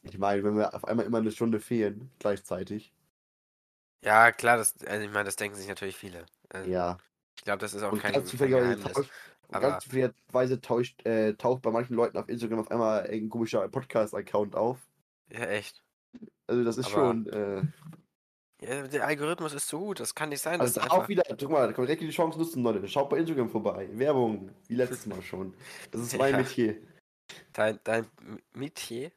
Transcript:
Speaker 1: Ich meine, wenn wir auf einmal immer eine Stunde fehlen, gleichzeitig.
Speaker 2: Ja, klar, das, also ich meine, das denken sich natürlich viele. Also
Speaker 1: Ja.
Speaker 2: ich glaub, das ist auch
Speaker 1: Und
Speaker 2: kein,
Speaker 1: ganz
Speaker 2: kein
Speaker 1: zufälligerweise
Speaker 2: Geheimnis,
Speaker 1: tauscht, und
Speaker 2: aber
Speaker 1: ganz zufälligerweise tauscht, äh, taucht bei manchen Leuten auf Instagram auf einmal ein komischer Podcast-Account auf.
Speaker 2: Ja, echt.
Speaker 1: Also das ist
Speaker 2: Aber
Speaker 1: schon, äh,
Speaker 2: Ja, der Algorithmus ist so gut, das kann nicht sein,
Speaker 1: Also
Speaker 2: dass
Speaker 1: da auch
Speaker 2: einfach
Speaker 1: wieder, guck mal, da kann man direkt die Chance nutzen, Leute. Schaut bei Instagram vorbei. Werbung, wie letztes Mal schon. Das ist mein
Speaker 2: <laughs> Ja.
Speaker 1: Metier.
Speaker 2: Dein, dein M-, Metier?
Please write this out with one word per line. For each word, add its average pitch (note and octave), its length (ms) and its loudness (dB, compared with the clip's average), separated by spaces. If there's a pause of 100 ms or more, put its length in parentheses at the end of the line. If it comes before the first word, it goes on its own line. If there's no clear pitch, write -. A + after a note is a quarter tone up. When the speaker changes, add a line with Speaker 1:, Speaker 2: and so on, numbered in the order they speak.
Speaker 1:
Ich - 160 -14
meine, G2+ 260 2
wenn G#2 120 2
wir G#2+ 180 2
auf - 100 -10
einmal A2+ 220 0
immer A#2 120 0
eine A2 140 0
Stunde A2+ 280 0
fehlen, A2 500 -2 (100)
gleichzeitig. G2 720 -4 (1120)
Speaker 2:
Ja, A2 280 10
klar, A#2+ 260 4
das, - 260 -2
also G#2+ 200 -4
ich G#2 80 -8
meine, G#2 120 0
das G2 120 -4
denken G#2 200 -6
sich G2 100 -10
natürlich G2 300 -8
viele. F2 300 -14 (240)
Also F#2+ 200 -8
Speaker 1:
Ja. F2+ 280 -2 (380)
Speaker 2:
ich - 80 -20
glaub, G2+ 140 -2
das G#2 160 -6
ist G2+ 80 -6
auch G2+ 100 -2
Speaker 1:
Und G#2 80 -2
Speaker 2:
kein, G#2 120 0
Speaker 1:
ganz C3+ 140 0
Speaker 2:
kein - 60 -10
Speaker 1:
zufälligerweise B2+ 440 2
Speaker 2:
Geheimnis, G2+ 200 -8
Speaker 1:
tauscht, C#3 140 -2 (380)
und - 60 -14
Speaker 2:
aber G#2+ 160 2
Speaker 1:
ganz F#2 140 -6
zufälligerweise B2+ 760 0
tauscht, A#2+ 460 -2
äh, A2 280 2
taucht B2+ 280 0
bei A2+ 80 2
manchen A#2+ 260 -2
Leuten A#2 220 2
auf - 100 -6
Instagram A2+ 320 -2
auf G#2 100 -6
einmal A2 360 2
ein A2 240 -4
komischer A2+ 380 0
Podcast-Account G#2 880 -2
auf. B2 300 0 (440)
Speaker 2:
Ja, A#2 160 -8
echt. G2+ 360 -6 (640)
Speaker 1:
Also B2 180 2
das A2+ 120 2
ist B2+ 100 -2
Speaker 2:
Aber G#2 80 -4
Speaker 1:
schon, A#2 340 4
äh, G2+ 360 -2 (960)
Speaker 2:
Ja, C3+ 260 -6
der C#3 200 0
Algorithmus D3+ 480 -2
ist C#3+ 140 -6
so D3 120 -6
gut, F#3+ 200 -6
das B2 140 -4
kann D3+ 140 -4
nicht C#3+ 140 -6
sein, E3 180 0
Speaker 1:
Also A#2+ 140 2
Speaker 2:
dass - 140 0
Speaker 1:
da - 20 -2
auch F3+ 80 6
Speaker 2:
einfach F3+ 100 2
Speaker 1:
wieder, F#3 200 4
guck C#3 220 -6
mal, C3+ 160 6
da G#2 60 0
kann B2+ 100 0
man B2 40 4
direkt D#3+ 160 0
die D#3+ 80 -4
Chance D#3+ 280 0
nutzen, D#3+ 240 -2
Leute. G#2 260 2
Schaut C#3+ 220 0
bei C#3 80 4
Instagram D3+ 300 2
vorbei. G2 460 -2
Werbung, A2+ 560 2 (180)
wie A#2 80 -4
letztes B2 300 -2
Mal F#2+ 160 -6
schon. F#2+ 320 -8 (360)
Das A2+ 120 -6
ist A#2+ 160 -4
mein C3+ 140 4
Speaker 2:
<laughs> - 0 -
Ja. - 60 4
Speaker 1:
Metier. A#2+ 380 2 (800)
Speaker 2:
Dein, G#2+ 300 2
dein A2+ 220 0 (140)
M-, G#2 200 -14 (120)
Metier? C3 640 -10